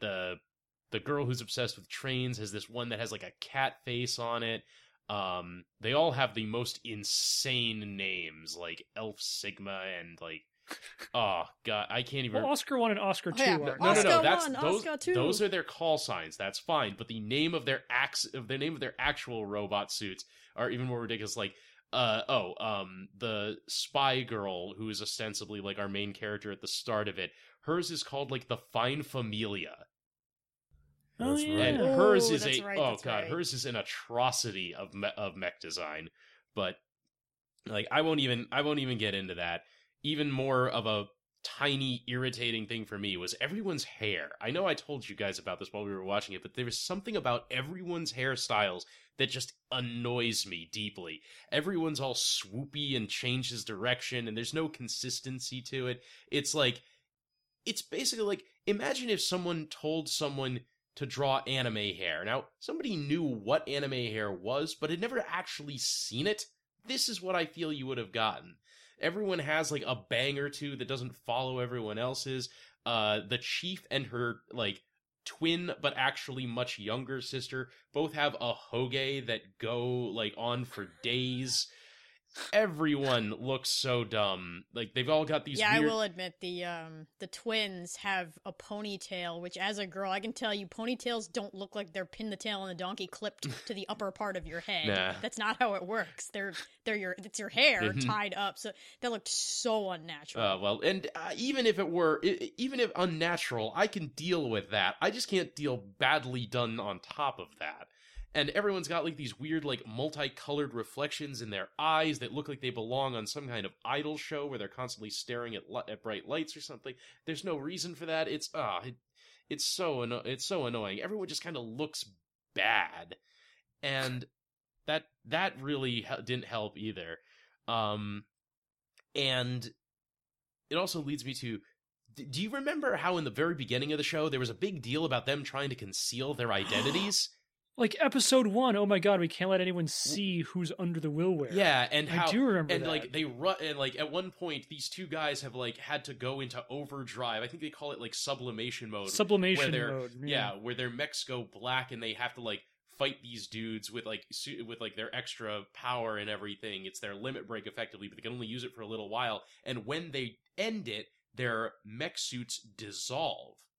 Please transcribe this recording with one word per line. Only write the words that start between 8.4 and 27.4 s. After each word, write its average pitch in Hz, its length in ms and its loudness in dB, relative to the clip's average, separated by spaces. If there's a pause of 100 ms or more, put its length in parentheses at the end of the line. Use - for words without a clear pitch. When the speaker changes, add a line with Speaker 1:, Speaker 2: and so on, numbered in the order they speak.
Speaker 1:
like 82 260 -8 (120)
Elf 107 240 -6
Sigma 98 640 -6 (180)
and, 82 200 -14
like, 82 220 -8 (280)
Speaker 2:
<laughs> - 440 -10
Speaker 1:
oh, 98 300 4 (200)
God, 107 240 0
I 120 140 0
can't 131 240 -2
even 107 160 0
Speaker 2:
Well, 277 100 2
Oscar - 260 0
one 233 120 4
and 202 100 0
Oscar 190 340 0
Speaker 3:
Oh, 226 40 -8
yeah. 247 180 6
Speaker 2:
two 151 80 0
aren't. 135 160 -2
Speaker 1:
No, 180 140 6
no, 208 80 8
no, 196 60 6 (100)
Speaker 3:
Oscar - 40 6
Speaker 1:
that's, - 280 6
Speaker 3:
one, - 100 0
Speaker 1:
those, - 260 2
Speaker 3:
Oscar 311 120 -2
two. 359 160 2
Speaker 1:
those 127 280 4
are 202 60 4
their 180 140 0
call 160 340 2
signs. 87 400 -2
That's 98 220 -2
fine, 131 400 2
but 113 100 -8
the 113 120 -6
name 139 340 2
of 151 100 0
their 135 160 2 (100)
ax-, 127 440 2
of 123 140 -8
the 131 100 -2
name 156 160 -2
of 139 60 -6
their 131 180 -4
actual 123 480 0
robot 101 440 0
suits 95 360 -6 (300)
are 120 140 0
even 123 160 -2
more 123 140 -2
ridiculous. 110 380 -4
Like, 98 160 -2 (400)
uh, 113 340 4
oh, 104 320 4
um, 98 560 -4
the 107 400 -2 (100)
spy 135 560 2
girl 98 520 -4
who 110 160 -6
is 98 100 -4
ostensibly, 104 640 -6
like, 98 160 -4
our 101 100 0
main 101 240 -2
character 104 400 -6
at 95 80 -10
the - 80 -10
start 107 400 0
of 95 100 -6
it. 90 120 -2 (320)